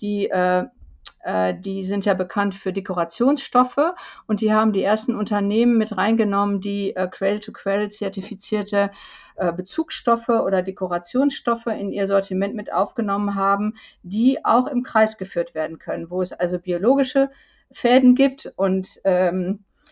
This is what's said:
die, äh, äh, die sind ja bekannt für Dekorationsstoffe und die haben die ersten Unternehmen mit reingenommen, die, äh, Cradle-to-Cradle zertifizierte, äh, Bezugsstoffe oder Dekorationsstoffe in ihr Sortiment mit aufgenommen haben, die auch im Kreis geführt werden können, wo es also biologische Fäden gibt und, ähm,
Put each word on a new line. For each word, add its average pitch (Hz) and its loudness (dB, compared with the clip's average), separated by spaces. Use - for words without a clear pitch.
die, 208 -2
äh, 180 2
äh, 185 -2
die 190 -8
sind 196 -2
ja 202 2
bekannt 190 -2
für 190 -6
Dekorationsstoffe 247 0
und 214 -2
die 214 2
haben 214 4
die 196 0
ersten 220 0
Unternehmen 208 2
mit 220 0
reingenommen, 202 2
die, 202 -4
äh, 185 -2
Cradle-to-Cradle 202 -2
zertifizierte, 202 -4
äh, 180 0
Bezugsstoffe 226 -2
oder 185 2
Dekorationsstoffe 196 -2
in 202 -4
ihr 196 -2
Sortiment 196 0
mit - -10
aufgenommen 202 -2
haben, 202 0
die 220 2
auch 247 4
im 247 -2
Kreis 220 2
geführt 175 -6
werden 160 -6
können, 170 -8
wo 185 -2
es 180 -4
also 175 -2
biologische 262 2
Fäden 247 6
gibt 269 2
und, 190 -2
ähm, 185 0